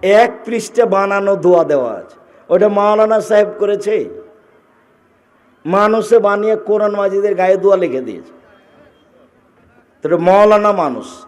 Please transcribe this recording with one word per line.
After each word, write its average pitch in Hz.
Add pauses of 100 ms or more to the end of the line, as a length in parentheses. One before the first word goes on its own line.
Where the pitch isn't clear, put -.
এক 208 (120)
পৃষ্ঠে 233
বানানো 196
দোয়া 170
দেওয়া 135
আছে, 90 (320)
ওটা 190
মাওলানা 208
সাহেব 208 (100)
করেছে। 202 (1600)
মানুষে 214
বানিয়ে 208
কোরআন 208
মাজিদের 196
গায়ে 185
দোয়া 190
লিখে 143
দিয়েছে। 104 (1700)
তাহলে 160
মাওলানা 208
মানুষ। 139 (220)